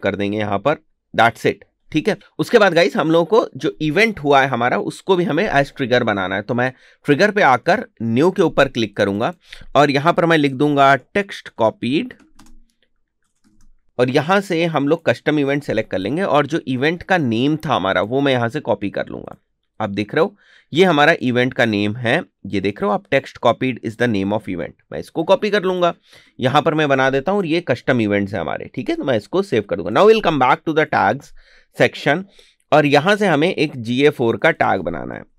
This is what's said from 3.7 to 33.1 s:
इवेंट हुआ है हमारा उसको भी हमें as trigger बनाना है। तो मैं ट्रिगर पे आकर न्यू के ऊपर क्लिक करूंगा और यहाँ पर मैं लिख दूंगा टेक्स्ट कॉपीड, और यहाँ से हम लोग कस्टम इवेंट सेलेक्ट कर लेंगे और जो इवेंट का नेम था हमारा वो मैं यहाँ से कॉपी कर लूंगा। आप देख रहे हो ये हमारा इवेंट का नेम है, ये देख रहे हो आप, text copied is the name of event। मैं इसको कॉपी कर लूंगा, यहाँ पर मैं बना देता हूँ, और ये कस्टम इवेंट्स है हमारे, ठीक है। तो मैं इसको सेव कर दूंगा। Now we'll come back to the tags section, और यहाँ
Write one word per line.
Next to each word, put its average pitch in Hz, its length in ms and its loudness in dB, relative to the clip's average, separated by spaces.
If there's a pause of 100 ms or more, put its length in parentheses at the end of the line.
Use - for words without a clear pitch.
इवेंट 180 380 0
हुआ 143 220 4
है 135 60 2
हमारा 127 320 -2
उसको - 360 -2
भी 175 80 0
हमें 165 220 -2
as 139 260 0
trigger 123 320 0
बनाना 98 320 -2
है। 104 60 -4
तो 120 120 -6
मैं 123 180 0 (340)
ट्रिगर 156 260 2
पे 202 100 0
आकर 151 440 2 (180)
न्यू 120 280 2
के 190 100 -2
ऊपर 147 260 2
क्लिक 113 300 -4
करूंगा 104 360 -2 (420)
और 143 160 4
यहाँ 143 220 2
पर 170 120 2
मैं 165 120 4
लिख 143 160 2
दूंगा 139 420 4
टेक्स्ट - 540 -6
कॉपीड, 117 640 -2 (1900)
और 127 100 2
यहाँ 156 320 0
से 175 260 -4
हम 143 200 -2
लोग 160 180 0
कस्टम 151 340 0
इवेंट 143 240 -2
सेलेक्ट 107 280 -4
कर 92 60 -4
लेंगे 123 260 -4
और 147 240 0
जो 131 200 -4
इवेंट 143 360 -2
का 185 140 0
नेम 135 480 0
था 131 100 -2
हमारा 92 280 0
वो 127 180 -2
मैं 139 120 0
यहाँ 117 160 -2
से 139 120 -8
कॉपी 104 280 -4
कर - 180 -8
लूंगा। - 300 -16 (420)
आप 107 100 -6
देख 104 260 -6
रहे 156 80 2
हो 202 120 -4 (380)
ये 160 120 4
हमारा 156 360 4
इवेंट 123 320 0
का 123 120 0
नेम 104 300 -2
है, 123 260 -2 (240)
ये 101 140 -4
देख 101 220 -4
रहे 196 60 -2
हो 208 60 0
आप, 196 120 -6
text - 400 -4
copied 120 400 0
is 110 100 -6
the 120 120 0
name 101 260 0
of 110 160 -4
event। 85 240 -8 (180)
मैं 73 80 -8
इसको 156 240 -8
कॉपी 190 260 0
कर 190 140 0
लूंगा, 180 300 0 (460)
यहाँ 127 220 2
पर - 120 0
मैं 156 160 0
बना 131 200 2
देता 139 220 -2
हूँ, 208 80 0
और 190 60 -2
ये 160 160 -2
कस्टम 127 400 -2
इवेंट्स 101 320 0
है 98 60 -6
हमारे, 57 360 -8
ठीक 127 140 -6
है। 339 60 -2
तो 330 80 -8
मैं 135 140 0
इसको 170 240 -2
सेव 123 280 -2
कर 87 60 -2
दूंगा। 90 160 -8
Now 160 160 4
we'll 226 180 4
come 160 140 0
back 131 240 2
to 156 140 -4
the 156 100 2
tags 110 440 -2 (460)
section, 147 460 0 (480)
और 147 140 4
यहाँ 147 300 2